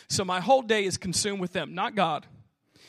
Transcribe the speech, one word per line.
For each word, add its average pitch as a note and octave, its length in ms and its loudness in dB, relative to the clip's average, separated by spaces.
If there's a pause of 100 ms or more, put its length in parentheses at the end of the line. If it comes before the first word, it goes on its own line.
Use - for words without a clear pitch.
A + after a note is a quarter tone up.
So G#3 140 0
my F#3 160 -2
whole C4 220 6
day G#3+ 240 2
is F3+ 120 -2
consumed G3+ 420 -4
with F3+ 140 -6
them, D#3 200 -6
not G#3+ 220 -4
God. E3 320 0 (600)